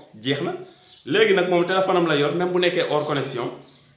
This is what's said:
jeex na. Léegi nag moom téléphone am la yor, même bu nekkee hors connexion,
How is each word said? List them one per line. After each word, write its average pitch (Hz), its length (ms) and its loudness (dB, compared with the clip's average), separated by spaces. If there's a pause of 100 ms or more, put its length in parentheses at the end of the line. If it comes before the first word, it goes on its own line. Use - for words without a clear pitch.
(220)
jeex 135 200 -2
na. 254 120 -6 (520)
Léegi 196 280 4
nag 180 160 2
moom 175 160 2
téléphone 190 320 2
am 170 100 2
la 156 80 2
yor, 147 200 0
même 180 180 -2
bu 180 60 0
nekkee 170 300 0
hors 147 160 0
connexion, 135 460 -4 (460)